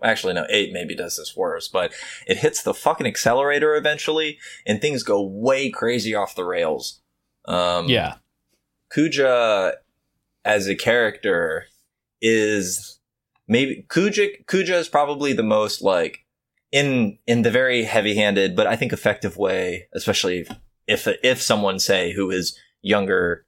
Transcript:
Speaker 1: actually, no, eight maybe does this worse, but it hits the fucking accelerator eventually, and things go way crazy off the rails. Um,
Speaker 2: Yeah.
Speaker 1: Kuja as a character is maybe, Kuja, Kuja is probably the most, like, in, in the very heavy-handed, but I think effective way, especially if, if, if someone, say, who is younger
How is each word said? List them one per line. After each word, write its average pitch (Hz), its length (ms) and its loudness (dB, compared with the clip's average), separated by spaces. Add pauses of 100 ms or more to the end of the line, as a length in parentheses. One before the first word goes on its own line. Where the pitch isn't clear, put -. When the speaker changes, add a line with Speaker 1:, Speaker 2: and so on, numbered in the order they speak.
Speaker 1:
actually, 104 320 0
no, 85 140 -2
eight 104 220 2
maybe 90 240 -8
does 85 220 -8
this 78 180 -12
worse, 85 320 -4
but 90 240 -2 (360)
it 92 100 0
hits - 260 0
the 98 100 -2
fucking 147 340 0
accelerator 143 680 2
eventually, 151 640 -2 (280)
and 104 140 0
things 143 240 -2
go 101 180 2
way 117 480 0
crazy 113 460 -2
off 101 200 -4
the 92 100 -4
rails. 82 560 -2 (440)
Um, 87 440 0
Speaker 2:
Yeah. 92 260 0 (800)
Speaker 1:
Kuja 123 800 2 (720)
as 104 240 2
a 98 80 -2
character 98 920 0 (560)
is 107 800 0 (480)
maybe, 131 400 0
Kuja, 202 580 0
Kuja 185 340 0
is 160 100 -4
probably 143 440 0
the 113 100 0
most, 107 380 0
like, 87 440 0 (460)
in, 131 460 2 (100)
in 117 140 4
the 113 100 4
very 123 320 2
heavy-handed, 101 720 2
but 107 120 4
I 107 80 2
think 123 180 -4
effective 101 440 -2
way, 92 560 -2
especially 92 460 -2 (480)
if, - 200 0
if, - 160 0
if 127 180 2
someone, 101 380 0
say, 92 340 2
who 95 180 -2
is 92 260 -4 (240)
younger 95 680 0